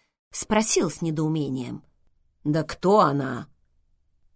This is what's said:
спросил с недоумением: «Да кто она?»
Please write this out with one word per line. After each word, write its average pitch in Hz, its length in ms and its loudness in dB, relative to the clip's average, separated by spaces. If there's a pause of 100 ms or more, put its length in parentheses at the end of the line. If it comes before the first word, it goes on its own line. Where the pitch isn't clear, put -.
(300)
спросил 220 600 0
с - 100 -10
недоумением: 151 840 -4 (600)
«Да 147 200 0
кто 196 360 2
она?» 139 480 0 (880)